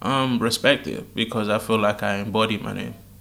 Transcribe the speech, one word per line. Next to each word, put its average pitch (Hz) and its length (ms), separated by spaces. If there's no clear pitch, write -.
Um, 131 380
respect 117 480
it, - 260
because 110 340
I 107 120
feel 110 180
like 104 240
I 101 140
embody 104 420
my 107 140
name. 98 220